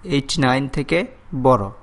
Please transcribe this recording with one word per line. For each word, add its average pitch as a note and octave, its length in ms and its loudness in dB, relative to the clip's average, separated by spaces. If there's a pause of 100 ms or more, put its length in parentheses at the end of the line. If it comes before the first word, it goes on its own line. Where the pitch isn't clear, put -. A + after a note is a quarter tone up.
(160)
এইটটি - 300 -4
নাইন C3 180 2 (140)
থেকে D#3 200 -2 (500)
বড়। A#2 160 6 (200)